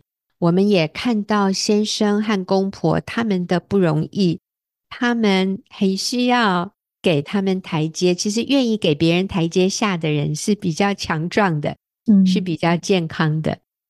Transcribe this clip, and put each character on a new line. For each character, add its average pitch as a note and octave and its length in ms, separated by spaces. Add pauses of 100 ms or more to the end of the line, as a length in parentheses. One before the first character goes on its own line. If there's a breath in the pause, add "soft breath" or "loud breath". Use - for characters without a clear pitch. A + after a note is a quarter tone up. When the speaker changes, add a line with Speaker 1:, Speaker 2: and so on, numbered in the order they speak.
(380)
Speaker 1:
我 E3+ 140
们 G3 160
也 F3 180
看 G#3+ 380
到 G3+ 260
先 G#3 340
生 G#3 380
和 G#3 220
公 F#3+ 260
婆 E3 300
他 - 240
们 F#3 200
的 F3 140
不 - 180
容 D#3+ 360
易， F3+ 260 (500)
他 A#3+ 280
们 G3 520
很 F#3+ 280
需 B3 300
要 G3+ 460 (300)
给 D3+ 180
他 G3 220
们 F#3+ 180
台 D#3+ 280
阶。 F3+ 260
其 G#3 160
实 A3+ 120
愿 B3+ 260
意 A3 80
给 E3 180
别 E3 200
人 F#3 120
台 E3+ 220
阶 F#3 200
下 G3+ 280
的 D#3+ 140
人 D3+ 240
是 G3+ 200
比 F#3 180
较 G3+ 220
强 E3 340
壮 F3 320
的， D#3 160 (340)
Speaker 2:
嗯。 G3 160
Speaker 1:
是 F#3 140
比 F3+ 160
较 E3+ 200
健 F3 320
康 D#3+ 340
的。 - 160 (320)